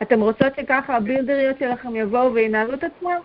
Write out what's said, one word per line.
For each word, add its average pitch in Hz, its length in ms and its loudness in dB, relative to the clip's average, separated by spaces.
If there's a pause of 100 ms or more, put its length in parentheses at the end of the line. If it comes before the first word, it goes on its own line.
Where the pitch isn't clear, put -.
אתם 220 180 2
רוצות 240 360 2
שככה 269 400 -2
הבילדריות 269 640 0
שלכם 247 380 -4
יבואו 226 380 2
וינהלו 220 400 2
את 277 100 -6
עצמם? 349 400 -4